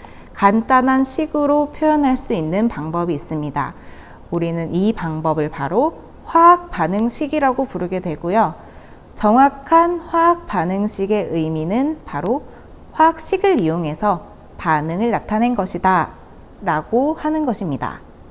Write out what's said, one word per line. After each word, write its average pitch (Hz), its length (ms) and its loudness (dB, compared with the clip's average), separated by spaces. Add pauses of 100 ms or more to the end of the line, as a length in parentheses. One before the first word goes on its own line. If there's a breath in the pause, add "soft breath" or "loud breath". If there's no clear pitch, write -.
(340 loud breath)
간단한 254 680 4
식으로 294 680 0
표현할 294 460 2
수 - 160 -4
있는 180 340 0
방법이 170 460 -4
있습니다. 147 600 -4 (580 loud breath)
우리는 165 420 -4
이 190 200 2
방법을 156 560 -2
바로 233 500 -2 (260)
화학 349 460 4
반응식이라고 247 920 0
부르게 180 340 -6
되고요. 175 560 -2 (600 loud breath)
정확한 277 840 4
화학 339 480 2
반응식의 196 840 -2
의미는 165 760 -2
바로 202 380 -4 (500 loud breath)
화학식을 330 680 2
이용해서 165 680 0 (320)
반응을 165 540 0
나타낸 220 440 0
것이다 185 580 0 (480)
라고 208 520 0
하는 302 320 -2
것입니다. 165 540 -4 (320)